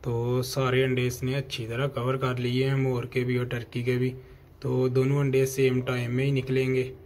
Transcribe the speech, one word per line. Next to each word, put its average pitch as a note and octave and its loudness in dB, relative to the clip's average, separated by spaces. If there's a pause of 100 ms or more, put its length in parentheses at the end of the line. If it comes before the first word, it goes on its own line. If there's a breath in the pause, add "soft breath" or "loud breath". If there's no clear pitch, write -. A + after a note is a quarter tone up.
तो A#2+ 0
सारे C3 2
अंडे B2+ 2
इसने B2+ -2
अच्छी C3+ -6
तरह B2 -2
cover C3 -2
कर B2+ -2
लिए B2 0
हैं, C3+ 2
मोर C3 0
के B2 -2
भी B2 0
और B2 0
turkey A#2+ -6
के B2 2
भी। B2+ 0 (460 loud breath)
तो B2+ 0
दोनों C3 2
अंडे C3+ 4
same C3 2
time B2 -2
में C3 0
ही C#3 2
निकलेंगे। C3 2 (220)